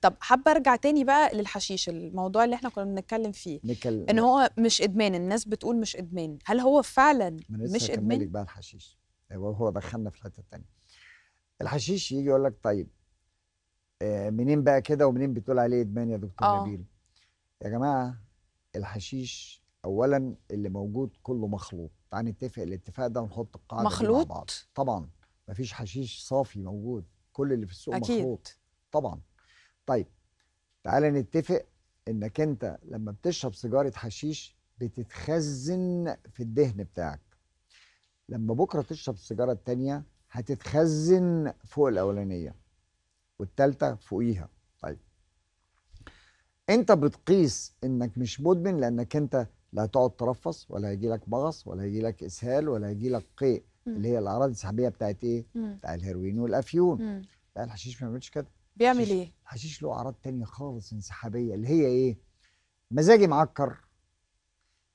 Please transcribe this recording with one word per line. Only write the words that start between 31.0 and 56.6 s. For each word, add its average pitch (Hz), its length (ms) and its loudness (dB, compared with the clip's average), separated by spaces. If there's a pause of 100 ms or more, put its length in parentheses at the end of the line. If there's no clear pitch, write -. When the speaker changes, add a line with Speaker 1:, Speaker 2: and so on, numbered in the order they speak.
Speaker 2:
نتفق 151 640 0 (420)
إنك 110 320 -4
أنت 123 440 -2
لما 110 280 -10
بتشرب 131 420 -4
سيجارة 127 420 0
حشيش 143 600 -10 (220)
بتتخزن 156 1400 -4 (160)
في 123 100 -10
الدهن 113 420 2
بتاعك. 78 360 -6 (1080)
لما 113 260 -4
بكرة 156 280 0
تشرب 151 320 -8
السيجارة 120 380 -4
التانية 131 520 -4 (260)
هتتخزن 156 1200 2 (120)
فوق 147 240 2
الأولانية، 95 640 -2 (840)
والتالتة 135 560 0
فوقيها. 104 540 -4 (320)
طيب، 76 180 -10 (1700)
أنت 220 220 6
بتقيس 156 800 4 (120)
إنك 120 340 -4
مش 123 220 -6
مدمن 175 400 2
لأنك 120 360 -2
أنت 131 300 0 (260)
لا 104 120 -2
هتقعد 123 260 2
ترفص، - 600 -4
ولا 101 180 -4
هيجيلك 107 400 -4
مغص، 139 380 -4
ولا 92 160 -8
هيجيلك 107 420 -4
إسهال، 123 440 -2
ولا 104 200 -2
هيجيلك 107 380 -4 (100)
قيء، 131 280 2 (220)
Speaker 1:
مم. 233 100 -6
Speaker 2:
اللي 104 120 -2
هي 120 100 2
الأعراض 104 240 0
الانسحابية 120 460 0
بتاعت 104 360 -4
إيه؟ 117 200 -2 (100)
Speaker 1:
مم. 220 240 -6
Speaker 2:
بتاع 80 160 -8
الهيروين 92 440 -4
والأفيون. 135 640 2